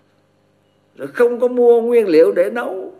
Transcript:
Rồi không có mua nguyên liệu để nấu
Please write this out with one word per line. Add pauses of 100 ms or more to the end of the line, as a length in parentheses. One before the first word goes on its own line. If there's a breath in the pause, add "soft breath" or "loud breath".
(960)
Rồi
không
có
mua
nguyên
liệu
để
nấu